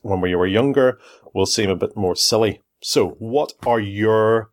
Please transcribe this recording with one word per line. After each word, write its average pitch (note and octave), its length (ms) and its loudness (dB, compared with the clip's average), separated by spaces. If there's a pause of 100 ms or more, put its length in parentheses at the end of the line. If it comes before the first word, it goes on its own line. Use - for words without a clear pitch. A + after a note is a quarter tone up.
when F#2+ 180 -2
we F2+ 140 0
were F2+ 120 2
younger B2+ 520 2 (340)
will F#2+ 140 0
seem G2+ 240 0
a F#2 60 0
bit - 200 -6
more F#2 180 -2
silly. A2 460 0 (220)
So, - 360 0
what C3 360 -4 (120)
are A#2 140 2
your A2 720 0